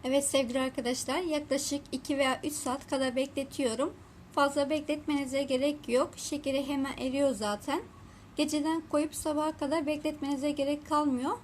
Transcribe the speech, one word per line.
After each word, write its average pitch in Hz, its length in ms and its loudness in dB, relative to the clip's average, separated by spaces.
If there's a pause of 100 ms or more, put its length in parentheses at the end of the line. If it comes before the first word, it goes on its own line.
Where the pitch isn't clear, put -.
Evet 277 160 4
sevgili 262 340 2
arkadaşlar, 262 600 -2
yaklaşık 294 600 0 (100)
iki 269 260 -2
veya 262 260 4
üç 294 100 -2
saat 269 360 -4
kadar 262 260 0
bekletiyorum. 269 760 0 (380)
Fazla 285 380 4
bekletmenize 285 760 0
gerek 277 460 0
yok. 240 280 4
Şekeri 277 500 -2
hemen 269 300 -2
eriyor 269 320 2
zaten. 214 520 -2 (540)
Geceden 302 540 2
koyup 302 260 0
sabaha 311 420 0
kadar 294 280 0
bekletmenize 294 680 -2
gerek 294 380 -2
kalmıyor. 294 540 2